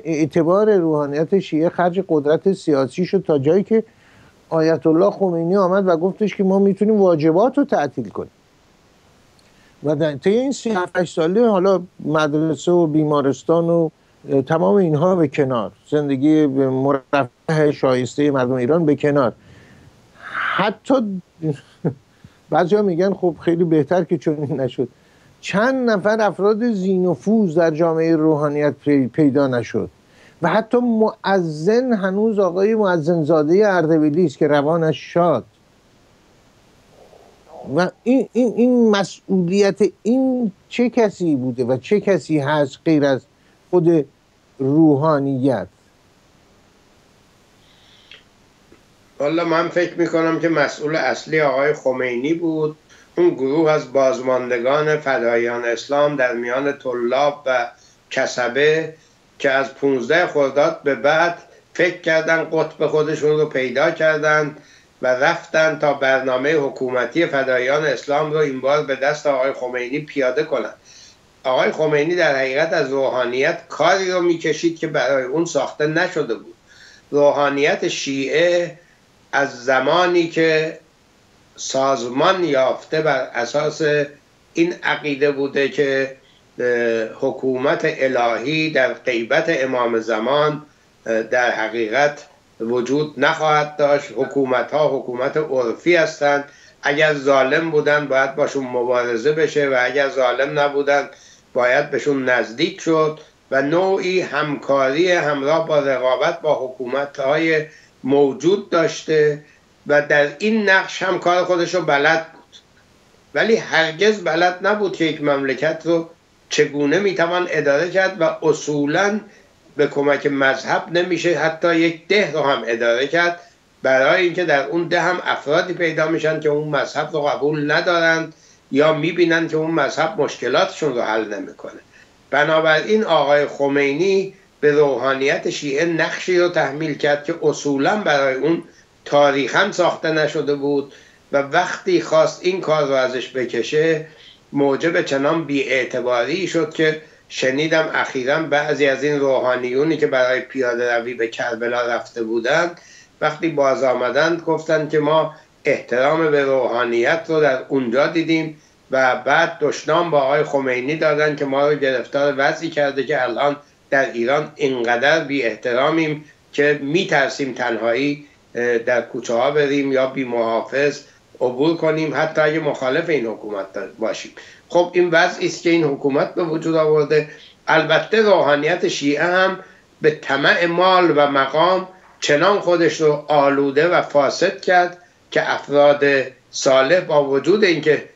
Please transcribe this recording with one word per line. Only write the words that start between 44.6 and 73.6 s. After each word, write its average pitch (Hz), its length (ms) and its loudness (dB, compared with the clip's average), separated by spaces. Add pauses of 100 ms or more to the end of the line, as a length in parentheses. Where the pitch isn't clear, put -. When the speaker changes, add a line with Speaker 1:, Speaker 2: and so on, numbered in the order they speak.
Speaker 2:
والا 156 260 -2
من 165 240 0
فکر 170 300 -2
می‌کنم 165 420 0
که 165 80 0
مسئول 151 480 -2
اصلی 151 440 -2
آقای 139 320 2
خمینی 127 600 -2
بود. 156 420 -4 (400)
اون 175 140 4
گروه 143 400 0
از 135 220 -2
بازماندگان 127 1040 0
فدایان 120 680 -2
اسلام 147 520 0
در 127 180 0
میان 123 380 -2
طلاب 127 720 -2
و 127 200 0 (440)
کسبه 143 840 0 (440)
که 139 120 0
از 135 240 0
پونزده 139 520 0
خرداد 147 580 0
به 139 100 0
بعد 160 440 0 (340)
فکر 180 280 -2
کردن 160 440 0
قطب 156 420 -2
خودشون 151 440 0
رو 151 160 2
پیدا 131 440 -2
کردن 151 640 0 (460)
و 131 40 -2
رفتن 151 720 0
تا 143 160 0
برنامهٔ 135 640 0
حکومتی 135 680 -2
فدایان 135 600 0
اسلام 147 460 -2
رو 156 60 0
این 139 220 -2
بار 143 220 0
به 135 140 -4
دست 147 300 -2
آقای 135 260 0
خمینی 123 480 -6
پیاده 139 440 -2
کنن. 131 300 -6 (720)
آقای 135 280 0
خمینی 151 420 0
در 156 220 2
حقیقت 135 360 -2
از 151 180 -2
روحانیت 131 680 -2 (100)